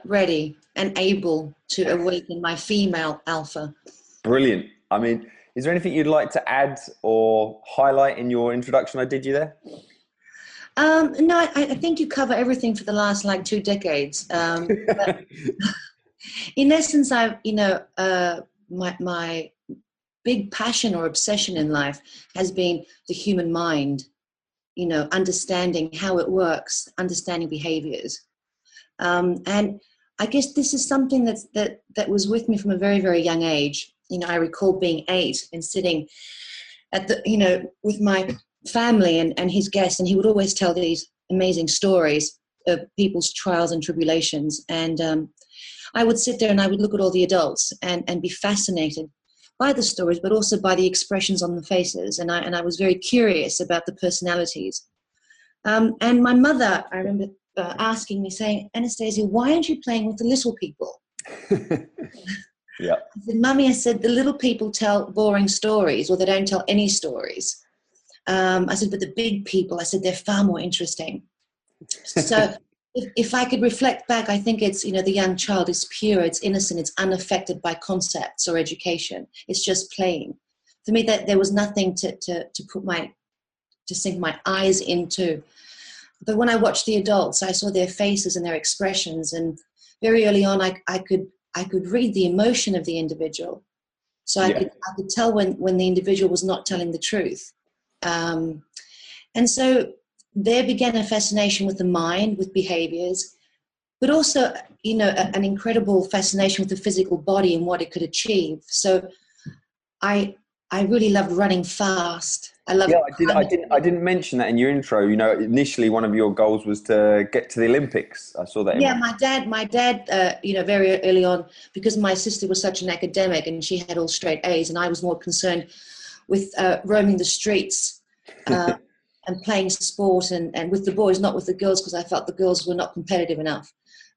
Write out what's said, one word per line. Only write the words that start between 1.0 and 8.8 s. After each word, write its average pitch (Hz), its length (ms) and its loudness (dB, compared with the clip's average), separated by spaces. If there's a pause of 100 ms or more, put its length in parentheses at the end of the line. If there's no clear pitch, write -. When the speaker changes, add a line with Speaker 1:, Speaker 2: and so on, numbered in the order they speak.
Speaker 1:
to 185 140 -2
awaken 175 580 -2
my 170 140 -4
female 170 720 -2
alpha. 151 460 -6 (500)
Speaker 2:
Brilliant. 120 440 2 (240)
I 101 80 2
mean, 117 300 -2 (280)
is 127 80 -4
there 165 80 0
anything 175 200 -2
you'd 147 140 2
like 151 240 2
to - 180 0
add 135 300 2 (220)
or 110 640 4
highlight 139 520 4
in 123 120 -4
your 120 240 2
introduction 127 480 0